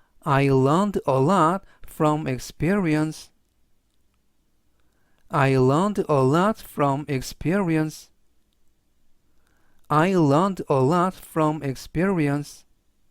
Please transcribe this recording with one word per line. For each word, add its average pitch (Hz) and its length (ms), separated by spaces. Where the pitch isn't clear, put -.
I 139 260
learned 147 600
a 135 80
lot 170 480
from 151 280
experience. 156 1040
I 135 280
learned 160 500
a 139 160
lot 175 340
from 143 520
experience. 156 1000
I 165 260
learned 170 540
a 139 100
lot 175 340
from 156 480
experience. 147 1000